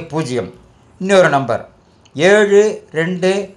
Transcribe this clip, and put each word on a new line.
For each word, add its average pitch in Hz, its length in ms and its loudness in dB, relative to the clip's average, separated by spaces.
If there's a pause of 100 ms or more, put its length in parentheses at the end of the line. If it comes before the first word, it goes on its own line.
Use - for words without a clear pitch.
(120)
பூஜ்ஜியம். 127 400 -6 (500)
இன்னொரு 185 360 4
நம்பர் 117 260 -4 (680)
ஏழு 202 280 2 (380)
ரெண்டு 180 320 -2 (260)